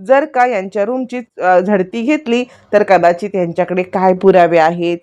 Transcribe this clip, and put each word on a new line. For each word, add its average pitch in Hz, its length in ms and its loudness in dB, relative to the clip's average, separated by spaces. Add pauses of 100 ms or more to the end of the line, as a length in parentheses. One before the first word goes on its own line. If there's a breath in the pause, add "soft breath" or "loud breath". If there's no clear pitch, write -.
जर 269 180 2
का 254 220 0
यांच्या 202 380 -4
रूमची, 247 360 -6 (220)
अ, 180 180 2
झडती 190 420 -2
घेतली 247 420 -2 (280 soft breath)
तर 208 100 2
कदाचित 175 520 2
यांच्याकडे 175 480 -4
काय 185 320 0
पुरावे 180 440 4
आहेत, 170 440 0